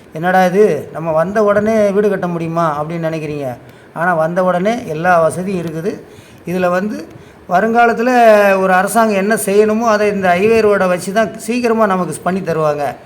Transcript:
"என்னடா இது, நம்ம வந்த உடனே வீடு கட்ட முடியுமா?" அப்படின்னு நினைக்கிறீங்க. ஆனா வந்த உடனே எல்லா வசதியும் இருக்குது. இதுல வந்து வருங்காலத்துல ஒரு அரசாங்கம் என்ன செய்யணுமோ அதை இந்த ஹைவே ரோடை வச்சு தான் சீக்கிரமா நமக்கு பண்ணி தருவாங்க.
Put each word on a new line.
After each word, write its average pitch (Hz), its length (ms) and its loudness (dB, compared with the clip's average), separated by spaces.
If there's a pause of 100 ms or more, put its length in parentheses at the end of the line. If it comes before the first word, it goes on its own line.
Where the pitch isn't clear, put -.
(120)
"என்னடா 185 320 2
இது, 180 480 2
நம்ம 160 200 -6
வந்த 190 320 0
உடனே 208 460 2
வீடு 202 180 0
கட்ட 185 180 -2
முடியுமா?" 165 580 -2
அப்படின்னு 165 240 -6
நினைக்கிறீங்க. 147 480 -6 (380)
ஆனா 170 200 -2
வந்த 170 300 -2
உடனே 190 420 -2
எல்லா 165 340 0
வசதியும் 170 460 -2
இருக்குது. 165 340 -8 (460)
இதுல 180 240 -2
வந்து 214 380 -4 (400)
வருங்காலத்துல 226 600 2 (520)
ஒரு 190 120 2
அரசாங்கம் 202 440 2
என்ன 196 180 0
செய்யணுமோ 214 460 2
அதை 208 320 0
இந்த 190 220 0
ஹைவே 220 300 2
ரோடை 196 240 2
வச்சு 180 240 -2
தான் 220 260 -2
சீக்கிரமா 226 480 0
நமக்கு 185 360 -2
பண்ணி 185 180 -2
தருவாங்க. 151 540 -2 (120)